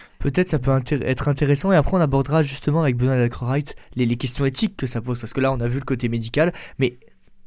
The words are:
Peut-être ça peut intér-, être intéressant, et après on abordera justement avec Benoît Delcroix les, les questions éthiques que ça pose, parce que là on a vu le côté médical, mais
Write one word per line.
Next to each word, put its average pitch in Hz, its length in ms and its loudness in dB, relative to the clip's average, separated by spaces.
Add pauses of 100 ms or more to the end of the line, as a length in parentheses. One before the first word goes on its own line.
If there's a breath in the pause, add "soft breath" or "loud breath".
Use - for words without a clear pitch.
(180 loud breath)
Peut-être 175 320 0
ça 156 80 0
peut 123 120 -2
intér-, 135 320 0
être - 260 -2
intéressant, 143 440 2
et 185 40 6
après 151 200 4
on 180 40 4
abordera 139 420 2
justement 147 400 0
avec 135 140 2
Benoît 127 200 2
Delcroix 120 400 0 (400 soft breath)
les, 123 100 2
les 120 100 2
questions 131 280 -2
éthiques 135 320 -2
que 135 100 -4
ça 120 140 -4
pose, 120 180 -4
parce 110 140 -10
que 139 80 -2
là 131 100 2
on 131 100 -2
a 117 60 0
vu 123 120 -2
le 139 60 -8
côté 123 260 -2
médical, 120 420 0 (260 loud breath)
mais - 200 0 (480)